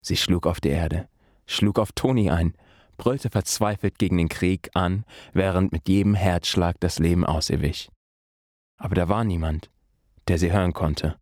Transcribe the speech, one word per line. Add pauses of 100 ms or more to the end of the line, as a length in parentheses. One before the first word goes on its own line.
Sie
schlug
auf
die
Erde, (380)
schlug
auf
Toni
ein, (440)
brüllte
verzweifelt
gegen
den
Krieg
an, (280)
während
mit
jedem
Herzschlag
das
Leben
aus
ihr
wich. (880)
Aber
da
war
niemand, (580)
der
sie
hören
konnte.